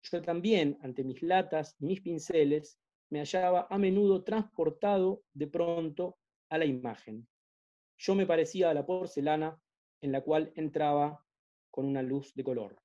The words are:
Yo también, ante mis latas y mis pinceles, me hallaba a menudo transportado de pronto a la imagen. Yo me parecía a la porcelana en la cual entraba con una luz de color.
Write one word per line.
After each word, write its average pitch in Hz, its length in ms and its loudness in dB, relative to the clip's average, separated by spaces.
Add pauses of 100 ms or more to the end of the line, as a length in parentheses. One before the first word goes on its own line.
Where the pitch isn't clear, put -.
Yo 170 200 -6
también, 170 580 2
ante 131 240 -6
mis 131 180 -8
latas 170 560 0
y 143 60 -8
mis 190 160 -2
pinceles, 151 760 0 (320)
me 147 100 -4
hallaba 180 480 2
a 196 100 -2
menudo 196 460 4
transportado 202 960 0 (120)
de 143 120 -4
pronto 170 720 -2 (300)
a 160 80 -4
la 160 80 2
imagen. 120 640 -6 (680)
Yo 196 160 0
me 196 100 4
parecía 170 460 2
a 156 40 2
la 143 120 -2
porcelana 156 760 -2 (400)
en 143 120 -4
la 135 100 -2
cual 156 340 0
entraba 151 680 0 (480)
con 135 140 -4
una 139 180 -2
luz 135 320 -4
de 135 80 -6
color. 120 420 -6